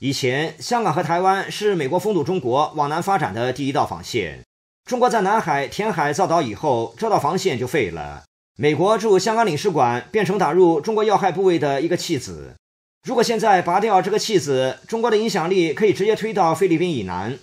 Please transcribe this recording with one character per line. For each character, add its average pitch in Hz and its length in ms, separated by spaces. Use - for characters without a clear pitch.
以 135 120
前， 139 460
香 240 220
港 180 120
和 175 100
台 165 160
湾 190 320
是 208 240
美 156 100
国 160 140
封 214 140
堵 160 100
中 180 160
国 135 380
往 147 100
南 156 160
发 196 140
展 143 160
的 120 180
第 131 160
一 139 60
道 139 120
防 85 160
线。 78 440
中 247 120
国 247 120
在 226 100
南 202 220
海 139 260
填 208 240
海 151 220
造 185 120
岛 165 160
以 113 140
后， 117 420
这 220 120
道 190 100
防 156 180
线 156 220
就 123 80
废 110 240
了。 73 320
美 147 180
国 190 240
驻 196 220
香 220 160
港 233 100
领 160 120
事 202 120
馆 123 400
变 208 160
成 190 120
打 160 160
入 170 260
中 214 160
国 214 80
要 214 140
害 180 160
部 190 100
位 175 160
的 139 220
一 160 80
个 175 80
弃 160 200
子。 76 380
如 196 80
果 233 80
现 226 160
在 196 240
拔 175 200
掉 208 200
这 165 80
个 208 80
弃 202 220
子， 131 480
中 226 140
国 233 100
的 214 60
影 220 120
响 165 200
力 170 240
可 208 120
以 202 60
直 190 140
接 214 100
推 214 180
到 170 220
菲 190 140
律 165 80
宾 180 120
以 127 140
南， 92 400